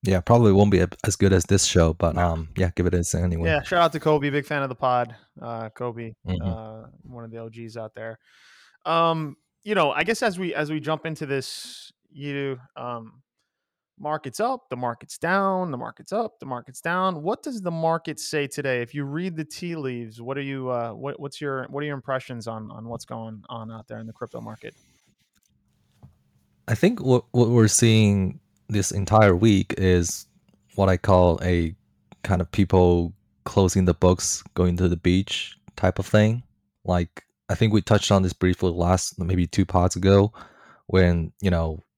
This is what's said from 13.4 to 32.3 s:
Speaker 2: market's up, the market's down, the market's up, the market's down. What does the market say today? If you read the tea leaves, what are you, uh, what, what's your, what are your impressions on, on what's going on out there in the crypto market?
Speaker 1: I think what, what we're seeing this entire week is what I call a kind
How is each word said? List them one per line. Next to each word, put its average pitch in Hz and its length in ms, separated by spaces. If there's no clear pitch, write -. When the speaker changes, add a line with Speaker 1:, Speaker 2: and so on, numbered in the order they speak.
Speaker 2:
market's 147 420
up, 247 280
the 127 80
market's 120 400
down, 185 540
the 127 80
market's - 340
up, 214 260
the - 60
market's 127 380
down. 180 400
What 185 200
does 240 200
the 180 80
market 165 500
say 147 260
today? 135 360
If 120 120
you 143 100
read 160 320
the 156 80
tea 170 300
leaves, 120 460
what 127 160
are 143 60
you, 135 260
uh, 117 220
what, 117 280
what's 143 220
your, 135 300
what 143 120
are 151 40
your 147 80
impressions 127 520
on, 110 240
on 113 180
what's 117 180
going 113 420
on 113 240
out 110 160
there 113 100
in 113 80
the 113 60
crypto 117 280
market? 110 340
Speaker 1:
I 117 60
think 214 260
what, 127 300
what 120 180
we're 117 200
seeing 104 680
this 101 220
entire 101 440
week 98 440
is 90 480
what 98 140
I 92 80
call 90 460
a 87 320
kind 90 200